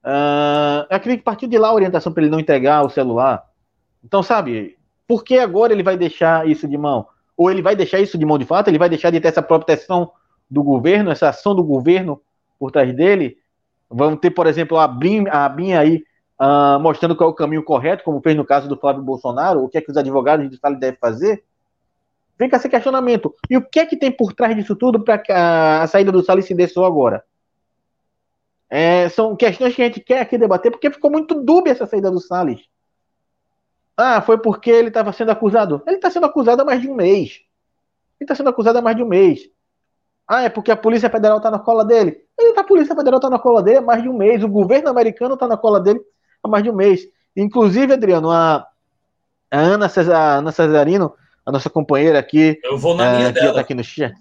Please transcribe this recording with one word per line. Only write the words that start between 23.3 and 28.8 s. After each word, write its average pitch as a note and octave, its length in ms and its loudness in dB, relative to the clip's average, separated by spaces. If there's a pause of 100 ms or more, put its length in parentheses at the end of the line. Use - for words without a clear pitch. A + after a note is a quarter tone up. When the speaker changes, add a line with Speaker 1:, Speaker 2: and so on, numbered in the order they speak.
Speaker 1:
E B3+ 80 2
o B3 40 2
que D#4 200 -2
é E4 40 0
que - 120 -8
tem C4+ 120 -2
por A#3+ 220 -2
trás A3+ 240 -2
disso G3+ 220 -6
tudo A3+ 260 0
pra A3 140 0
que - 120 -10
a, E3 520 2
a E3 60 -2
saída G3 220 2
do F#3 140 2
Salles F#3+ 220 0
se F#3 100 -6
dê E3+ 140 0
só F3+ 160 0
agora? C3 360 0 (1500)
É, E3+ 380 2